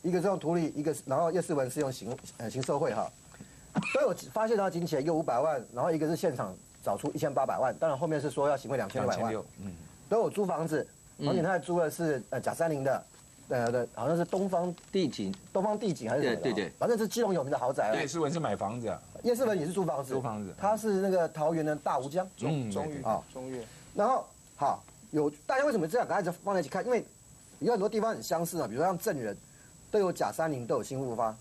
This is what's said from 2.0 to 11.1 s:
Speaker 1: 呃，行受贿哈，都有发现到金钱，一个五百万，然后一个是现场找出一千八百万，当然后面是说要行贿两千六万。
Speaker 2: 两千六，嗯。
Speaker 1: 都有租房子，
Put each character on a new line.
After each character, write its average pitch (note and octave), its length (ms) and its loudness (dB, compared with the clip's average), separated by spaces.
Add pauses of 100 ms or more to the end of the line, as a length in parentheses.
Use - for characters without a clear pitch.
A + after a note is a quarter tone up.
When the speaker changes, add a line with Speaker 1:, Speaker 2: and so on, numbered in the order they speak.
Speaker 1:
呃， A2+ 140 -6
行 B2+ 120 -4
受 C#3+ 160 0
贿 C#3+ 140 2
哈， G#2 180 -2 (840)
都 C#4 80 4
有 G3+ 120 2 (160)
发 A3 160 0
现 A#3 80 2
到 G3 140 2
金 E3+ 180 -2
钱， D3+ 140 0
一 C#3+ 60 -2
个 E3+ 80 2
五 D#3 80 0
百 B2 180 2
万， C#3+ 320 2
然 A#2 100 -2
后 E3+ 80 2
一 E3 60 2
个 D3+ 100 0
是 D#3+ 80 2
现 D3+ 220 0
场 G2 180 -4 (300)
找 G2+ 140 0
出 D3+ 140 -2
一 D3 60 -4
千 D3 140 0
八 C3+ 140 2
百 - 120 -2
万， A#2+ 220 2
当 E3 80 2
然 C#3 100 0
后 E3 80 -2
面 D#3 140 0
是 D3 100 -2
说 C#3+ 160 0
要 D3 80 4
行 A#2+ 160 -6
贿 C3+ 60 0
两 G#2+ 120 0
千 B2+ 120 -4
六 B2+ 80 0
万。 G2+ 100 0
Speaker 2:
两 G2+ 40 0
千 A2+ 80 0
六， G#2+ 140 -4 (180)
嗯。 G2 100 -8 (380)
Speaker 1:
都 A3 100 4
有 E3 100 2
租 G3+ 140 0
房 E3 240 -2
子， D3+ 180 0 (300)